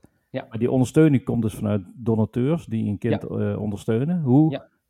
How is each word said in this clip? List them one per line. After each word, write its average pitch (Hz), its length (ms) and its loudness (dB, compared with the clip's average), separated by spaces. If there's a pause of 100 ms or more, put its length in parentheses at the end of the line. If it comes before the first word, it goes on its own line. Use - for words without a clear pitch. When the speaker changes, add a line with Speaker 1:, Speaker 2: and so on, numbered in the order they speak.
(300)
Speaker 1:
Ja. - 180 -10
Speaker 2:
Maar - 100 -14
die 117 120 0
ondersteuning 135 540 4
komt 120 180 -2
dus 110 120 -2
vanuit 104 280 -2 (120)
donateurs 120 720 -2
die 110 220 -4
een 101 100 -4
kind, 113 300 -2
Speaker 1:
Ja. 104 240 -4
Speaker 2:
eh, 98 80 -6
ondersteunen. 113 640 -2
Hoe 147 280 4
Speaker 1:
Ja. - 180 -10 (220)